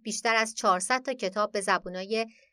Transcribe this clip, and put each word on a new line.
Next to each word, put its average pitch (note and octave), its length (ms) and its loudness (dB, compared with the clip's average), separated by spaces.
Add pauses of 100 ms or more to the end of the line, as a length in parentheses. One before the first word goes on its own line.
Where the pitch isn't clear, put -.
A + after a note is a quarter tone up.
بیشتر A3+ 340 -2
از A3 200 0
چهارصد G#3 460 2
تا C4 120 -4
کتاب G#3 380 -2
به G#3 100 -2
زبونای F#3+ 640 -2 (260)